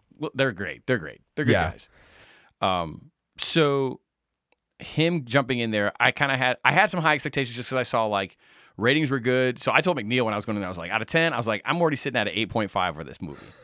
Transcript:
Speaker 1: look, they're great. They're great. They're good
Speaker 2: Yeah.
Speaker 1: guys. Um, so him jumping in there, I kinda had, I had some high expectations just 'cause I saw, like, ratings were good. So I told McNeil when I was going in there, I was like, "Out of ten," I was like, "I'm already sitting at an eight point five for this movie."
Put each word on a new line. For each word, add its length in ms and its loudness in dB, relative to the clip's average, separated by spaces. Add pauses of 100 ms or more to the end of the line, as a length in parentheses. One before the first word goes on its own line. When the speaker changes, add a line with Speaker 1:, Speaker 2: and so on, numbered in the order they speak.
(180)
Speaker 1:
look, 160 -6
they're 180 2
great. 340 -8
They're 120 2
great. 220 -10 (140)
They're 100 -4
good 80 4
Speaker 2:
Yeah. 180 4
Speaker 1:
guys. 180 -18 (720)
Um, 500 -2 (260)
so 640 0 (800)
him 460 0
jumping 340 2
in 140 0
there, 260 2
I 140 4
kinda 240 0
had, 280 2
I 80 6
had 180 6
some 100 -2
high 140 4
expectations 420 -4
just 140 -6
'cause 80 0
I 40 0
saw, 240 0
like, 300 -4 (400)
ratings 340 2
were 80 0
good. 400 2
So 140 0
I 80 0
told 180 -2
McNeil 260 -2
when 100 -2
I 20 -2
was 100 -6
going 100 -4
in 40 -4
there, 80 -6
I 20 -8
was 80 -10
like, 140 -10
"Out 80 -4
of 80 -10
ten," 240 0
I 40 -4
was 120 -4
like, 160 -4
"I'm 160 -2
already 160 2
sitting 240 -4
at 80 0
an 80 -6
eight 120 -2
point 220 -2
five 240 0
for 80 -12
this 180 -14
movie." 240 -12 (200)